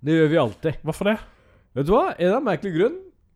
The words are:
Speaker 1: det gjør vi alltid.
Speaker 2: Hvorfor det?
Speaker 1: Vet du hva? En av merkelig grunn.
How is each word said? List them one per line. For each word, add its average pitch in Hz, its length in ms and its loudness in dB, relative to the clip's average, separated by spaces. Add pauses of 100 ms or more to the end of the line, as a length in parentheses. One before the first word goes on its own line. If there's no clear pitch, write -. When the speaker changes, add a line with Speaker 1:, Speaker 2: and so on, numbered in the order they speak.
Speaker 1:
det 151 160 0
gjør 156 80 6
vi 156 80 2
alltid. 139 480 -2
Speaker 2:
Hvorfor 156 200 -6 (100)
det? 220 40 -6 (560)
Speaker 1:
Vet 139 140 -2
du 180 80 4
hva? 359 220 2
En 180 180 2
av 285 80 -2
merkelig 185 320 -4
grunn. 311 280 0 (320)